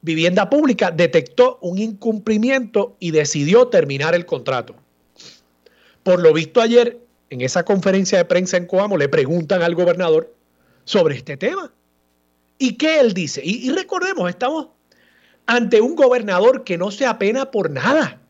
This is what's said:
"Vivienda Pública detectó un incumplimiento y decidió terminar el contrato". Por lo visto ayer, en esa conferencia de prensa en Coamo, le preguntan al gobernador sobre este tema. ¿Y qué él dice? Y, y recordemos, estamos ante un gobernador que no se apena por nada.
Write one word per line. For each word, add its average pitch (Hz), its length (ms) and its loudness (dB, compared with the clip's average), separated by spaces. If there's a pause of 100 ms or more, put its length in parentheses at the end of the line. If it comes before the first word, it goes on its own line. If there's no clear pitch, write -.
"Vivienda 170 460 0
Pública 247 440 2
detectó 165 680 2
un 180 160 -4
incumplimiento 220 1200 -2
y 170 100 -6
decidió 156 560 2
terminar 156 480 0
el 175 100 0
contrato". 127 520 -6 (1300)
Por 180 160 2
lo 160 120 6
visto 160 280 0
ayer, 233 400 2 (300)
en 123 120 -8
esa 131 220 -2
conferencia 190 520 0
de 175 80 4
prensa 180 320 0
en 175 100 -2
Coamo, 196 300 0
le 143 120 0
preguntan 160 520 0
al 170 140 0
gobernador 170 580 0 (520)
sobre 160 320 0
este 135 200 -12
tema. 320 360 -6 (840)
¿Y 254 220 -2
qué 311 220 2
él 233 120 4
dice? 156 320 -6
Y, 226 240 -6
y 262 40 -2
recordemos, 359 580 -4
estamos 269 380 -4 (760)
ante 240 380 2
un 262 120 0
gobernador 240 720 2
que 175 140 -6
no 190 120 -4
se 202 140 -6
apena 240 460 -2
por 175 200 -2
nada. 180 600 -2